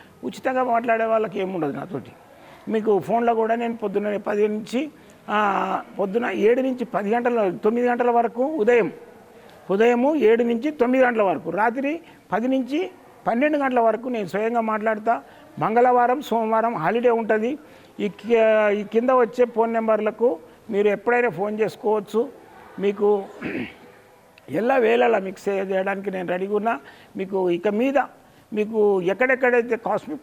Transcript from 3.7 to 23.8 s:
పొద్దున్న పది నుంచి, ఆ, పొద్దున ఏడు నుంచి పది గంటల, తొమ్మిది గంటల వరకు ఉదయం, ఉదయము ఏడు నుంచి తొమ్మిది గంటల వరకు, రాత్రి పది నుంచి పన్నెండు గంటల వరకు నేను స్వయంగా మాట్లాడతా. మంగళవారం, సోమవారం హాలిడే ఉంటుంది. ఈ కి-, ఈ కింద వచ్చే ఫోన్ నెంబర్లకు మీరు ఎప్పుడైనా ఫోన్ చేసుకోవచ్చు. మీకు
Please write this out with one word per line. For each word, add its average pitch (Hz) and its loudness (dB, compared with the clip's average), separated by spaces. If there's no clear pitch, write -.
పొద్దున్న 208 -4
పది 208 0
నుంచి, 226 -4
ఆ, 190 0
పొద్దున 202 -2
ఏడు 226 2
నుంచి 254 -2
పది 202 -2
గంటల, 240 0
తొమ్మిది 240 2
గంటల 240 0
వరకు 233 2
ఉదయం, 240 2
ఉదయము 240 2
ఏడు 226 4
నుంచి 233 -2
తొమ్మిది 254 2
గంటల 233 2
వరకు, 165 0
రాత్రి 240 -2
పది 220 0
నుంచి 262 -2
పన్నెండు 294 2
గంటల 254 0
వరకు 226 2
నేను 220 -4
స్వయంగా 226 -2
మాట్లాడతా. 220 -2
మంగళవారం, 240 2
సోమవారం 226 0
హాలిడే 220 2
ఉంటుంది. 226 0
ఈ 202 -2
కి-, 220 2
ఈ 208 -2
కింద 233 0
వచ్చే 247 4
ఫోన్ 226 0
నెంబర్లకు 220 0
మీరు 208 2
ఎప్పుడైనా 240 2
ఫోన్ 208 -4
చేసుకోవచ్చు. 214 -2
మీకు 202 0